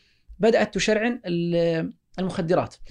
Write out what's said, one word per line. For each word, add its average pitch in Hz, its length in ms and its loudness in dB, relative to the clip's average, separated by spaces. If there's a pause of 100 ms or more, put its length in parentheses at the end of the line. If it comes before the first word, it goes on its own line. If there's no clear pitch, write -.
(380)
بدأت 214 360 2
تشرعن 220 520 0
ال-، 170 680 0 (260)
المخدرات. 170 560 -2 (160)